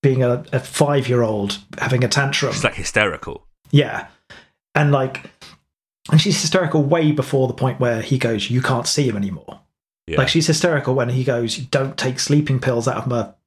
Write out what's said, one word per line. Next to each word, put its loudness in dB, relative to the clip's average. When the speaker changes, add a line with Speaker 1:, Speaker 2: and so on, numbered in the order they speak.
Speaker 1:
being 2
a, -2
a -2
five-year-old 0
having 0
a 0
tantrum. -2
Speaker 2:
She's, -4
like, 0
hysterical. -4
Speaker 1:
Yeah. 2
And, 4
like, -2
and 8
she's 2
hysterical 2
way 4
before 0
the -2
point -2
where 0
he 0
goes, 0
"You 2
can't 0
see 0
him 0
anymore." -8
Speaker 2:
Yeah. -2
Speaker 1:
Like, 2
she's 2
hysterical 2
when 0
he 0
goes, -2
"Don't -2
take -4
sleeping 2
pills 0
out -2
of -4
my -2